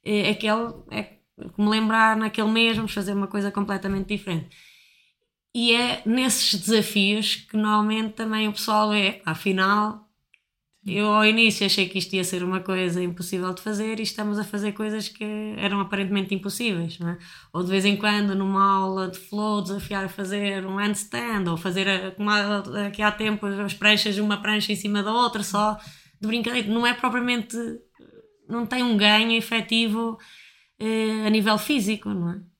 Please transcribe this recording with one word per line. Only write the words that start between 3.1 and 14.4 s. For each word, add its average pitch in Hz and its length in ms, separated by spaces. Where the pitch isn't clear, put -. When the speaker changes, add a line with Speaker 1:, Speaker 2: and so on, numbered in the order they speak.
Speaker 1:
uma 196 140
coisa 202 240
completamente 196 560
diferente. 190 400
E 240 180
é 247 320
nesses 233 540
desafios 208 760
que - 200
normalmente 214 580
também 220 340
o 208 60
pessoal 214 400
é, 202 320
"Afinal, 196 840
Speaker 2:
Sim. 202 120
Speaker 1:
eu 208 120
ao 214 180
início 214 400
achei 190 220
que 190 120
isto - 140
ia 185 100
ser 180 200
uma 185 160
coisa 185 440
impossível 180 500
de 180 80
fazer 220 380
e 220 40
estamos 208 360
a 214 40